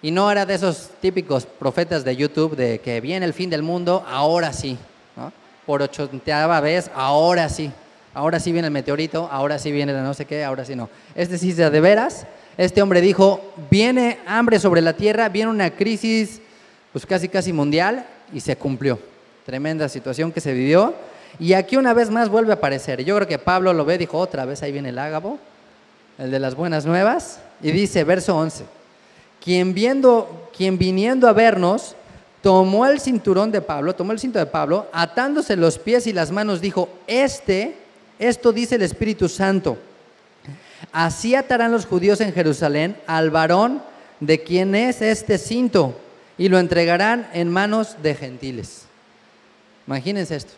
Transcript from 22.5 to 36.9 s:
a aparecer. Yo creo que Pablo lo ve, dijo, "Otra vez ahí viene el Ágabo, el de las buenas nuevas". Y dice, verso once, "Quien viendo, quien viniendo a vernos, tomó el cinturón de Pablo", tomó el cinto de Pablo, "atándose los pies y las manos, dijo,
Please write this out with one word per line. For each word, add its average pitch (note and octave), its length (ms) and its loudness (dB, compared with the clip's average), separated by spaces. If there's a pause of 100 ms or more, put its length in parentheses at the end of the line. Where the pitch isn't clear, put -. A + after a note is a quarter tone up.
a - 20 4
aparecer. C3+ 500 -4
Yo F3+ 120 0
creo G#3 120 0
que G3 100 -2
Pablo F#3 360 2
lo D#3 100 0
ve, E3+ 140 0
dijo, E3+ 180 -4
"Otra D#3 300 -4
vez C#3 160 -8
ahí C#3+ 100 -6
viene C#3 160 -8
el B2 100 -8
Ágabo, D#3 400 -8 (800)
el C3 140 -8
de C3+ 80 -2
las C3+ 160 -4
buenas D#3 320 -4
nuevas". G3 540 0 (220)
Y D3+ 100 -2
dice, F3+ 320 0
verso F3+ 300 0
once, D#3+ 300 -2 (800)
"Quien F3+ 300 0
viendo, A#3+ 840 2
quien F#3+ 220 0
viniendo G#3 500 4
a G#3+ 60 8
vernos, G3+ 600 2 (460)
tomó F#3+ 460 4
el C#4 140 4
cinturón G#3+ 520 0
de G#3 80 0
Pablo", D#3 340 -4
tomó F#3 180 -4
el A3 60 -4
cinto A3+ 200 -4
de D#3+ 80 0
Pablo, D#3+ 480 -2
"atándose A#3+ 600 -2
los E3 220 2
pies A#3+ 280 0
y A3 80 -4
las D#3+ 160 -2
manos, G3 320 -2
dijo, F#3 260 -2 (180)